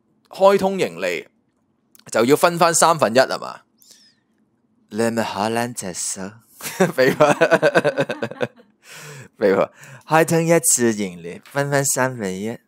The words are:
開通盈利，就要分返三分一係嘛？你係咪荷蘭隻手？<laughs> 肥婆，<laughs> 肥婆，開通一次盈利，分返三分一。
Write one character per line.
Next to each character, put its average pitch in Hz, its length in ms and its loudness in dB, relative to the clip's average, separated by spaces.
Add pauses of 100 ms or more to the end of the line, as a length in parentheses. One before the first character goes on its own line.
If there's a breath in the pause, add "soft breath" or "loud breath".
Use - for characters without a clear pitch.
(300)
開 196 280 2
通 190 220 -2
盈 90 220 -6
利， 90 260 -4 (840)
就 113 120 2
要 135 140 4
分 175 200 2
返 170 160 2
三 165 240 4
分 110 160 0
一 120 60 2
係 117 180 0
嘛？ 64 200 -14 (1300 soft breath)
你 104 100 -6
係 113 120 0
咪 113 120 -2
荷 104 260 -4
蘭 117 240 -4
隻 95 200 -10
手？ - 280 -8 (380)
<laughs> - 340 -2
肥 131 180 2
婆， 151 220 4
<laughs> 156 880 2 (1160 loud breath)
肥 101 180 4
婆， 82 140 2 (380 loud breath)
開 160 180 4
通 165 200 0
一 165 140 4
次 120 340 2
盈 95 280 -8
利， 85 240 -14
分 143 240 -4
返 143 140 0
三 131 340 -2
分 98 220 -6
一。 110 180 -8 (100)